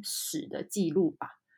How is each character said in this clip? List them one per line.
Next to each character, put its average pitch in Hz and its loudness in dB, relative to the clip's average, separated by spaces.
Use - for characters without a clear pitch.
史 - -4
的 - -4
记 185 2
录 160 4
吧， - -10